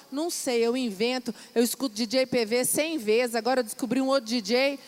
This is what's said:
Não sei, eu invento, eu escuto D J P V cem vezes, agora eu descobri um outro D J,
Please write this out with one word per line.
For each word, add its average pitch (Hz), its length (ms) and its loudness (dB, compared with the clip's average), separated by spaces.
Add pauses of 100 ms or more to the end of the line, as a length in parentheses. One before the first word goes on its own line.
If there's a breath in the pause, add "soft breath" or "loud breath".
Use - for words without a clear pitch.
(100)
Não 302 180 -4
sei, 240 340 0
eu 233 140 2
invento, 240 580 -2 (200 loud breath)
eu 233 80 4
escuto 247 320 -2
D 226 120 -4
J 262 200 2
P 247 180 0
V 240 200 0
cem 311 340 0
vezes, 226 360 2
agora 240 260 0
eu 247 40 0
descobri 220 360 -2
um 269 80 2
outro 269 200 2
D 240 120 0
J, 262 480 2